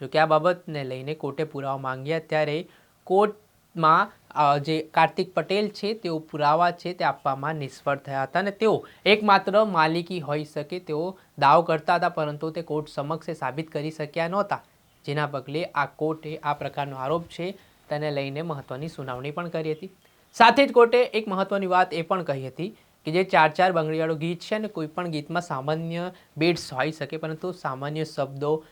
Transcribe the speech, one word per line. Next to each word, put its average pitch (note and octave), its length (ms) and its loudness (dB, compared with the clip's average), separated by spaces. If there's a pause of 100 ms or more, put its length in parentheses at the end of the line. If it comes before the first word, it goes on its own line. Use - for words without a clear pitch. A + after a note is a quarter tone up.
જો C3+ 60 -8
કે D#3 120 0
આ D#3 80 6
બાબતને D#3 580 0
લઈને C3 300 -8
કોર્ટે D3+ 300 -6
પુરાવા C#3 340 -6
માંગ્યા C3+ 400 -4
ત્યારે D#3 500 -2 (380)
કોર્ટમાં, F#3 1040 2 (220)
અ, D3 240 4
જે D#3 200 -2 (160)
કાર્તિક E3 400 2
પટેલ F#3+ 340 0
છે G3+ 260 -6
તેઓ E3+ 240 -6
પુરાવા D#3+ 520 2
છે F3 220 -6
તે F3+ 120 -4
આપવામાં C#3+ 500 -2
નિષ્ફળ C#3+ 420 -4
થયા C3+ 260 -6
હતા C3+ 160 -2
અને G3 120 0
તેઓ G3+ 360 0 (200)
એકમાત્ર G#3 580 4
માલિકી E3+ 560 0
હોઈ D3 240 -4
શકે D3+ 340 -8
તેવો F3 400 -6 (200)
દાવો D3 240 8
કરતા D#3+ 320 0
હતા, E3+ 140 2
પરંતુ D3+ 420 -4
તે E3 120 -6
કોર્ટ D3+ 260 -6
સમક્ષ D3+ 400 -6
એ D#3+ 60 -6
સાબિત C#3+ 360 -6
કરી D#3 200 -6
શક્યા D#3 380 -4
નહોતા, G3 340 -2 (420)
જેના D3 220 -2
પગલે C#3 380 -6
આ C#3+ 220 -2
કોર્ટે D#3 520 -6
આ D3 140 -4
પ્રકારનો C#3 440 -6
આરોપ D#3 320 -4
છે F3+ 260 -8 (340)
તેને D3+ 220 -4
લઈને C#3 320 -4
મહત્વની C#3+ 460 -8
સુનાવણી C3 420 -8
પણ E3+ 180 -8
કરી D#3+ 240 -4
હતી. F#3 180 -12 (460)
સાથે A#3+ 300 8
જ C#4 60 -4
કોર્ટે A#3 260 8
એક A3 300 0
મહત્વની G3 380 -2
વાત F3+ 280 2
એ E3 80 -2
પણ F3+ 200 -2
કહી C3+ 240 -4
હતી D#3+ 220 -8 (380)
કે D#3+ 40 -4
જે F3+ 140 2
ચાર E3+ 240 6
ચાર F3+ 240 4
બંગડીવાળું D#3+ 460 0
ગીત E3+ 220 -4
છે - 140 -6
અને G#3+ 140 -4
કોઈ D#3+ 180 -6
પણ F3 220 -6
ગીતમાં D#3+ 340 -4
સામાન્ય E3 720 -4 (240)
બિટ્સ E3 360 0
હોઈ C#3+ 180 0
શકે, D#3 260 -8
પરંતુ D#3+ 360 -6
સામાન્ય D3+ 520 -6
શબ્દો, D3 480 -4 (200)